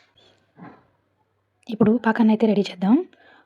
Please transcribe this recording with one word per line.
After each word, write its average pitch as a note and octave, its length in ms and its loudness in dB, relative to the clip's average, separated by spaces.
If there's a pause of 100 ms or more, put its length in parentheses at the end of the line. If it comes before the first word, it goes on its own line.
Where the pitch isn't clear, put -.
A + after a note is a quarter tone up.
(1700)
ఇప్పుడు G#3+ 280 0
పాకాన్ని A3 380 0
అయితే A3 120 0
రెడీ G3 200 0
చేద్దాం. F#3+ 280 0 (500)